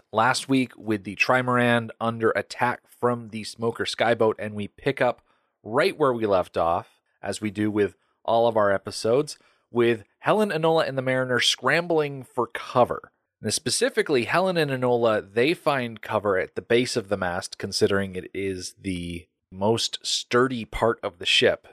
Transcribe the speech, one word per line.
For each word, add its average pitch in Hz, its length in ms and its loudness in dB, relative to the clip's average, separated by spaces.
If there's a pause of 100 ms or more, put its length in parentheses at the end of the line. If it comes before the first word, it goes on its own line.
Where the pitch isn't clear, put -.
(140)
last 117 340 2
week 131 300 0
with 104 260 -4
the 98 120 -10
Trimaran 123 760 2 (100)
under 113 320 0
attack - 560 -2
from 120 420 -4
the 107 140 -10
Smoker 113 420 -4
Skyboat, 113 520 2
and 107 160 -8
we 104 140 -8
pick - 340 -4
up 123 200 -2 (420)
right 143 340 0
where 139 160 2
we 110 140 -2
left 95 300 2
off, 85 420 -2 (240)
as 101 180 -6
we 107 80 -2
do 104 220 -2
with 101 240 0 (280)
all 117 240 2
of 113 80 0
our 104 160 4
episodes, 113 680 -2 (320)
with 117 320 2 (160)
Helen, 202 320 0
Enola, 160 360 0
and 135 100 -6
the 131 40 -2
Mariner 127 380 0
scrambling 147 840 0
for 120 220 -2
cover. - 680 0 (300)
Now, 110 80 -6
specifically, 151 760 0
Helen 180 320 0
and 151 120 0
Enola, 117 640 0
they 127 220 2
find 123 460 -4
cover 101 360 0
at 87 180 -4
the 107 60 -8
base 120 340 2
of 101 140 -4
the 101 80 0
mast, 92 400 -4
considering 98 580 0
it 92 180 -10
is 95 460 -6
the 87 480 -6 (240)
most 104 540 -2
sturdy 123 600 0
part - 360 0
of 101 160 -8
the 95 80 -10
ship - 480 2